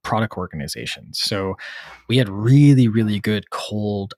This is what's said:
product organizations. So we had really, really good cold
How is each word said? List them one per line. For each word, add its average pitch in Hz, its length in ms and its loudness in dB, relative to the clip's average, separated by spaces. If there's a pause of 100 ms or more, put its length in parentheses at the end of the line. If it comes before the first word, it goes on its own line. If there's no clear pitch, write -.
product 110 320 -4
organizations. - 840 -10
So 95 380 -4 (520)
we 120 80 0
had 123 120 2
really, 127 580 6
really 107 320 0
good 104 320 -4
cold 104 680 -6